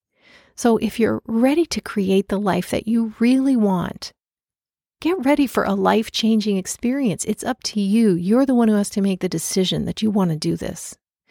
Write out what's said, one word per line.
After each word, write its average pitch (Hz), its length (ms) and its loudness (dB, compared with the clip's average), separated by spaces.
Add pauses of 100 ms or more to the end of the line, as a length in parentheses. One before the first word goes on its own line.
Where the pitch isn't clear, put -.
(560)
So 233 220 2
if - 220 -4
you're 220 260 0
ready 269 400 2
to - 160 -6
create 190 480 0
the 196 100 -2
life 185 300 -2
that - 180 -4
you 226 300 -2
really 262 380 4
want, 196 580 0 (880)
get 330 240 0
ready 285 220 4
for - 160 0
a 196 100 -2
life-changing 208 840 0
experience. 233 720 -4
It's - 180 -4
up 247 200 -6
to - 180 -4
you. 208 320 4
You're 202 320 2
the 262 100 2
one 233 120 4
who 214 80 4
has 202 160 0
to 202 100 -2
make 196 200 0
the 185 60 -2
decision 175 580 -2
that 175 180 -6
you 220 80 0
wanna 190 240 0
do 165 200 -4
this. - 400 -10 (360)